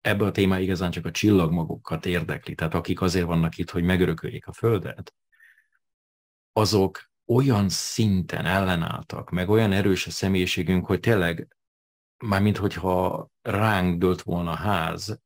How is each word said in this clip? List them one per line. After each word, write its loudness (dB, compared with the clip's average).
ebbe 0
a 2
témá 2
igazán -2
csak -8
a -6
csillagmagokat 2
érdekli, -4
tehát -4
akik -2
azért 0
vannak 0
itt, -6
hogy -2
megörököljék 0
a -14
Földet, -4
azok 2
olyan 4
szinten 0
ellenálltak, -2
meg -2
olyan 4
erős 2
a -10
személyiségünk, 0
hogy 0
tényleg, 0
mármint 2
hogyha -2
ránk 0
dőlt 0
volna -4
a -4
ház -4